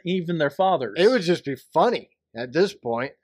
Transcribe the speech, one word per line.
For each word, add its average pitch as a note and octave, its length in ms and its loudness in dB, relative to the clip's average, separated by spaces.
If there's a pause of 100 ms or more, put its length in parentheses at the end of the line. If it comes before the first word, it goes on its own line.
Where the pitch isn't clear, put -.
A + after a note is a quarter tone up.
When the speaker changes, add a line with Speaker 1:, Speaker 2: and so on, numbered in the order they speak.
Speaker 1:
even F3 320 -4
their D3 120 0
fathers. D3 480 0
Speaker 2:
It F#3+ 120 6
would B3 140 2
just E3+ 200 0
be C3+ 120 -6 (180)
funny F#3+ 380 0 (220)
at A#2+ 200 -10
this F#3 200 0
point. A#2+ 380 -6 (120)